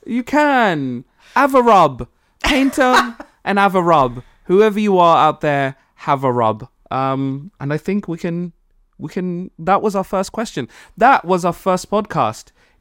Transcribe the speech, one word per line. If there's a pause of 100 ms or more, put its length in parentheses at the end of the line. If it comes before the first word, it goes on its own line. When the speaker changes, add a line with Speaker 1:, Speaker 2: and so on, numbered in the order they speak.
Speaker 1:
You
can. (320)
Have
a
rub. (340)
Paint
'em (140)
Speaker 2:
<laughs>
Speaker 1:
and
have
a
rub. (220)
Whoever
you
are (100)
out
there, (200)
have
a
rub. (220)
Um,
and
I
think
we
can, (460)
we
can,
that
was
our
first
question. (280)
That
was
our
first
podcast. (340)